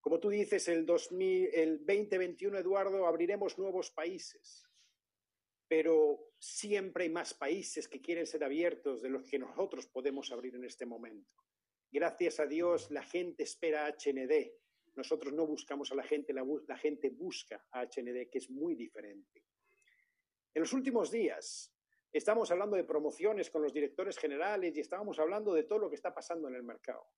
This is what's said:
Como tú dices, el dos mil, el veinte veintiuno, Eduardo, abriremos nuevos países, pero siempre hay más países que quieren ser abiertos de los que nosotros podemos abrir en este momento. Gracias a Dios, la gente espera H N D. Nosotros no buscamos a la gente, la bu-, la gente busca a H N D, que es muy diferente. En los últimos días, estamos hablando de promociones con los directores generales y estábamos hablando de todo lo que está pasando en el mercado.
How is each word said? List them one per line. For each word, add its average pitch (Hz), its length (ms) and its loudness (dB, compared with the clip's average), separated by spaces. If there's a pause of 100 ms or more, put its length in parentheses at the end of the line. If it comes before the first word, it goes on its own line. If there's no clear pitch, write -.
Como 165 180 4
tú 208 100 0
dices, 202 380 2
el 165 180 2
dos 170 260 4
mil, 185 420 4
el 160 260 4
veinte 202 380 2
veintiuno, 185 420 0
Eduardo, 190 480 4
abriremos 175 500 2
nuevos 185 340 -2
países, - 720 -8 (1040)
pero 156 720 4
siempre 190 680 -4
hay 165 40 0
más 165 240 -4
países 156 540 -4
que - 140 -12
quieren 170 260 -2
ser 151 160 -4
abiertos 143 580 0
de 127 80 -4
los 131 180 -4
que 139 120 -2
nosotros 143 480 -4
podemos 139 440 -2
abrir 123 240 -8
en 127 100 -8
este 123 200 -10
momento. 117 580 -14 (460)
Gracias 160 500 2
a 151 60 4
Dios, 160 460 2
la 143 120 -4
gente 175 400 -4
espera 151 420 0
H 147 240 -2
N 131 180 0
D. 147 320 2 (360)
Nosotros 139 380 -2
no 160 120 2
buscamos 143 460 -6
a 135 40 -4
la 135 80 -2
gente, 143 300 -2
la 131 100 -2
bu-, 139 240 -2
la 127 100 -8
gente 147 320 -2
busca 131 640 -8
a 127 100 -4
H 123 200 -6
N 120 120 -6
D, 123 160 -6
que - 80 -6
es 123 120 -6
muy 147 260 -4
diferente. 104 680 -14 (1080)
En 156 80 2
los 165 120 0
últimos 254 380 2
días, 170 640 -2 (380)
estamos 202 380 2
hablando 196 280 2
de 175 60 2
promociones 160 680 0
con 156 120 -2
los 143 120 0
directores 160 440 -2
generales 165 580 0
y 151 40 0
estábamos 180 400 -4
hablando 196 340 2
de 156 100 6
todo 208 160 0
lo 202 100 0
que 143 80 -6
está 175 180 -6
pasando 165 320 -6
en 127 80 -6
el 123 80 -8
mercado. 117 420 -10 (120)